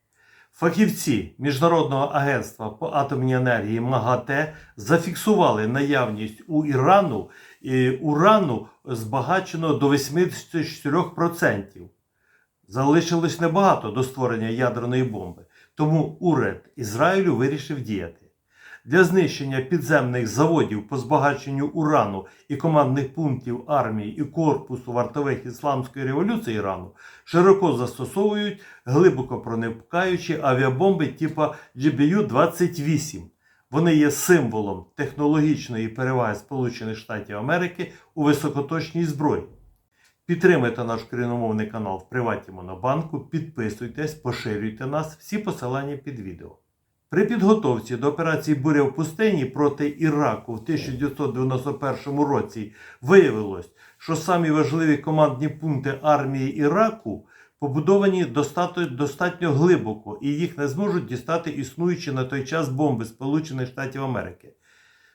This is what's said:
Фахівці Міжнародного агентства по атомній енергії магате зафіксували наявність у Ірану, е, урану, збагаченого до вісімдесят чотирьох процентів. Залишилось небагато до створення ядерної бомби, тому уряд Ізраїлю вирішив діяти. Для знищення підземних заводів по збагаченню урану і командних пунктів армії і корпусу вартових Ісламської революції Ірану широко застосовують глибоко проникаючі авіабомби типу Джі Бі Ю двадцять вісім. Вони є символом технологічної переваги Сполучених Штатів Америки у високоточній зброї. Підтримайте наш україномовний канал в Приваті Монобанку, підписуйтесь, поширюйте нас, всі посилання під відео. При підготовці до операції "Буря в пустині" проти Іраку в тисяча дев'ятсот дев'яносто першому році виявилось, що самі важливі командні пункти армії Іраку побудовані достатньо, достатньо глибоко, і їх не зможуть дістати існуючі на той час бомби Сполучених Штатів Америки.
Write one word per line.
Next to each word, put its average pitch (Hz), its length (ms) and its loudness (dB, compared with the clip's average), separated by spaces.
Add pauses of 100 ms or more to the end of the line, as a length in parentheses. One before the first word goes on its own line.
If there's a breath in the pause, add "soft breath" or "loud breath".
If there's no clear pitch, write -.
(520 soft breath)
Фахівці 165 880 0
Міжнародного 139 680 2
агентства 135 680 -2
по - 160 -10
атомній 131 500 0
енергії 117 440 0
магате 127 760 0 (220 loud breath)
зафіксували 156 920 2
наявність 123 800 -2
у 156 180 0
Ірану, 143 680 4 (340 loud breath)
е, 127 260 2 (120)
урану, 156 640 4 (180 loud breath)
збагаченого 139 880 -2
до 139 160 2
вісімдесят 151 840 0
чотирьох 156 380 -2
процентів. 123 680 -2 (840)
Залишилось 160 720 2
небагато 165 500 2
до 123 120 -2
створення 120 460 -2
ядерної 120 560 -2
бомби, 92 380 -10 (320 soft breath)
тому 151 460 0
уряд 123 560 0
Ізраїлю 147 600 2
вирішив 139 440 -2
діяти. 95 460 -8 (580 loud breath)
Для 170 200 6
знищення 143 560 0
підземних 127 680 0
заводів 120 600 0
по 135 100 -6
збагаченню 139 680 0
урану 135 600 0 (220 loud breath)
і 143 80 -4
командних 139 580 2
пунктів 123 520 -4
армії 110 500 -2
і 151 80 -4
корпусу 131 680 -2
вартових 123 540 -2
Ісламської 135 580 -4
революції 151 520 -2
Ірану 95 380 -6 (300 loud breath)
широко 185 480 6
застосовують 202 880 -4 (220 loud breath)
глибоко 131 560 4
проникаючі 156 1040 -4
авіабомби 131 640 2
типу - 360 -4 (340 loud breath)
Джі 143 140 2
Бі 139 160 2
Ю 202 160 4
двадцять 160 580 0
вісім. 143 420 -2 (480)
Вони 156 240 4
є 151 160 6
символом 107 760 2 (100)
технологічної 147 920 0
переваги 123 460 0
Сполучених 113 640 -6
Штатів 104 380 -10
Америки 175 560 -4 (220 loud breath)
у 156 80 -4
високоточній 165 840 0
зброї. 139 380 -2 (840)
Підтримайте 165 580 2
наш 113 180 -6
україномовний 120 640 -2
канал 104 300 -6
в - 120 -14
Приваті 113 440 -4
Монобанку, 113 680 -4
підписуйтесь, 147 960 -8
поширюйте 110 720 -6
нас, 156 300 -6
всі - 220 -8
посилання 139 580 -6
під 135 240 -12
відео. 82 380 -14 (500)
При 180 160 2
підготовці 143 720 2
до 131 120 0
операції 156 460 0
"Буря 147 280 2
в 135 120 0
пустині" 165 500 0
проти 147 540 -2
Іраку 147 560 0
в 110 100 -12
тисяча 143 280 -4
дев'ятсот 135 400 -4
дев'яносто 131 420 -2
першому 143 500 -2
році 117 480 -4 (300 loud breath)
виявилось, 110 680 6 (280 soft breath)
що 160 180 -4
самі 170 340 0
важливі 151 460 2
командні 151 520 2
пункти 139 540 -4
армії 139 540 0
Іраку 175 720 0 (320 soft breath)
побудовані 180 640 2
достатньо, 160 640 -2
достатньо 147 640 -2
глибоко, 110 720 0
і 135 60 -4
їх 151 300 -4
не 143 100 -2
зможуть 175 380 -2
дістати 156 440 -6
існуючі 147 640 -4
на 131 120 -2
той 135 200 -6
час 160 240 -4
бомби 131 360 0
Сполучених 135 640 -4
Штатів 135 360 -8
Америки. 90 480 -8 (640 soft breath)